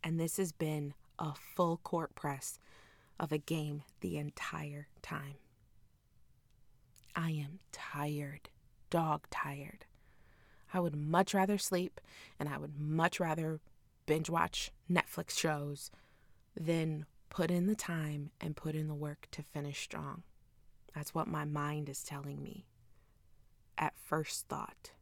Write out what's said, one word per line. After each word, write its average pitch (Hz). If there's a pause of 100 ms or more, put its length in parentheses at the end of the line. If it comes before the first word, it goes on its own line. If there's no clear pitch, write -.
And 165
this 165
has 185
been 151 (260)
a 156
full 170
court 165
press - (600)
of 147
a -
game 147 (160)
the 170
entire 147 (140)
time. 143 (1800)
I 165
am 151 (140)
tired, 147 (400)
dog 160
tired. - (880)
I 185
would 156
much 160
rather 196
sleep, - (360)
and 147
I 139
would 147
much 156
rather 160 (440)
binge 156
watch 165 (200)
Netflix -
shows 147 (640)
than 160 (240)
put 165
in 175
the 214
time 151 (100)
and 156
put 156
in 156
the 151
work 147
to 143
finish 143
strong. 151 (680)
That's 147
what 160
my 151
mind 147
is 139
telling 143
me - (1120)
at -
first -
thought. - (100)